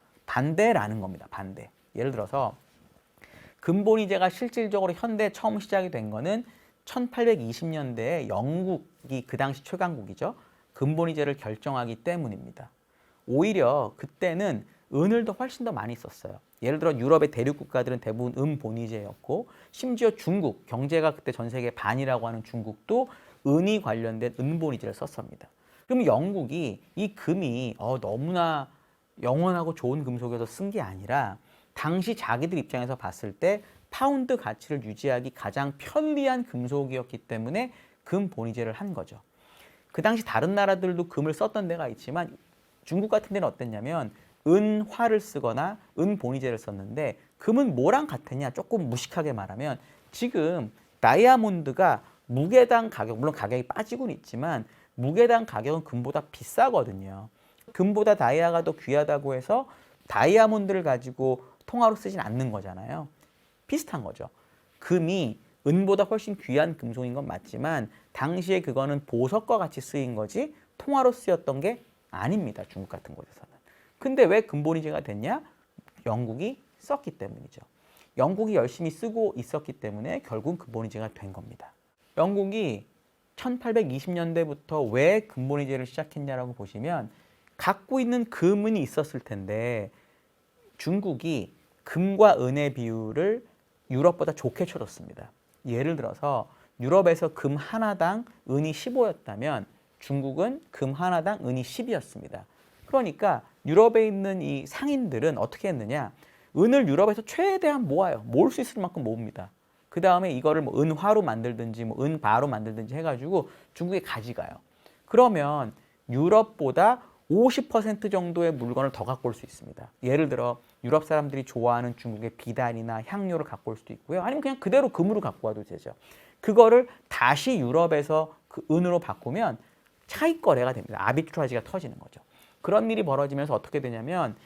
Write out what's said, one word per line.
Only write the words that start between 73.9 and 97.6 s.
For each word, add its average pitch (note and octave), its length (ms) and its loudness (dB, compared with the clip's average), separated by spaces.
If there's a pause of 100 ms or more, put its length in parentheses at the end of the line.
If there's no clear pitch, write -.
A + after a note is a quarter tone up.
근데 C4 260 6
왜 G3+ 160 6
금본위제가 D3+ 600 -2
됐냐? C#3+ 420 -4 (640)
영국이 B2 540 -4 (180)
썼기 C#4+ 320 -6
때문이죠. - 500 -14 (560)
영국이 F#3+ 380 2
열심히 C#3+ 340 0
쓰고 A3 480 -2
있었기 C#3+ 360 -8
때문에 G#2+ 520 -8
결국 A#2+ 320 -6
금본위제가 A2 560 -10
된 G2 180 -14
겁니다. - 400 -18 (460)
영국이 G3 680 -2 (480)
천팔백이십 A3 760 -2
년대부터 E3 680 -2
왜 C#3+ 400 4
금본위제를 C3+ 640 -4
시작했냐라고 C3+ 680 -8
보시면, A2+ 580 -8 (440)
갖고 - 440 -2
있는 A#3+ 260 0
금은이 G#3 560 2
있었을 C#3 380 -4
텐데 G#2+ 720 -6 (880)
중국이 D#3+ 760 -4 (300)
금과 G3 560 6
은의 C3+ 340 0
비율을 A#2 720 -2 (460)
유럽보다 D#3 420 2
좋게 - 320 -4
쳐줬습니다. - 640 -12 (360)
예를 C3+ 280 -2
들어서 C3+ 540 -4 (300)
유럽에서 E3 560 4
금 C#3 200 -2
하나당 G#3 680 -2 (240)